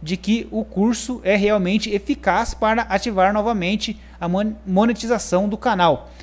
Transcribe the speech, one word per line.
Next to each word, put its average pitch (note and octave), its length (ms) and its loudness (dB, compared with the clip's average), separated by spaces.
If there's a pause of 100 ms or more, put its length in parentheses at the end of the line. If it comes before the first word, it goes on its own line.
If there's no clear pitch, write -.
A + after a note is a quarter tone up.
de E3 160 -6
que A3 360 -2
o G#3+ 120 -4
curso A3+ 600 -2
é F#3+ 100 4
realmente G#3 560 2
eficaz G3+ 640 0
para A3+ 280 0
ativar G3 500 2
novamente G#3 640 -2 (220)
a F3 80 -4
mon-, G#3 260 0 (100)
monetização G#3 840 0
do G#3 80 -4
canal. F3+ 540 2 (120)